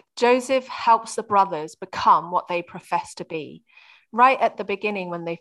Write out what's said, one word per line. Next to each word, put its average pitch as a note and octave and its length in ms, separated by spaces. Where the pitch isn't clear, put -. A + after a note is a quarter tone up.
Joseph B3+ 520
helps - 480
the - 80
brothers F3 520
become F3 560
what F3 160
they F3 140
profess - 540
to F3 100
be. D3+ 380
Right B3 280
at - 180
the G#3 60
beginning, G3 460
when E3+ 160
they E3+ 160